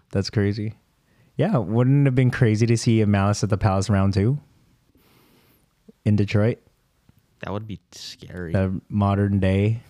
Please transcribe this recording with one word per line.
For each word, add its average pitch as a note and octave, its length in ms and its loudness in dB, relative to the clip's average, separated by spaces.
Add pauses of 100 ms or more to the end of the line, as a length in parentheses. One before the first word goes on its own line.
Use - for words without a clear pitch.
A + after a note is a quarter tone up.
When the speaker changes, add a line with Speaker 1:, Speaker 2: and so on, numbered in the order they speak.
(120)
Speaker 1:
That's G2+ 180 -2
crazy. G#2 460 -2 (640)
Yeah, E3+ 200 0
wouldn't B2 480 2
it C3+ 40 2
have B2+ 60 0
been B2+ 140 2
crazy A2 380 2
to A#2 100 2
see A2+ 240 2
a G2+ 60 2
Malice G2+ 360 2
at G2 60 -2
the G2 80 0
Palace F#2+ 320 0
round G2 240 2
two G#2+ 240 0 (1700)
in G#2 100 4
Detroit? G#2 440 0 (800)
Speaker 2:
That F2 120 -12
would G#2+ 160 -8
be G2+ 120 -12 (120)
scary. - 600 -14
Speaker 1:
The F#2+ 260 -2 (100)
modern G2+ 500 0
day. G2 500 0